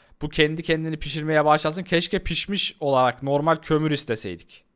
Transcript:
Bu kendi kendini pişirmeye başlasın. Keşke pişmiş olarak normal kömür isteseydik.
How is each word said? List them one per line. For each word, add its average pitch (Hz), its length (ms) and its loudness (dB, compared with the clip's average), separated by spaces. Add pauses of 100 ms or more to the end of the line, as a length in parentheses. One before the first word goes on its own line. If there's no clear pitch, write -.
(220)
Bu 151 80 -6
kendi 156 340 0
kendini 160 340 -2
pişirmeye 151 480 0
başlasın. 156 380 2
Keşke 180 360 0
pişmiş 185 600 -4
olarak 127 440 2
normal 143 320 2
kömür 156 360 0
isteseydik. - 760 -6 (100)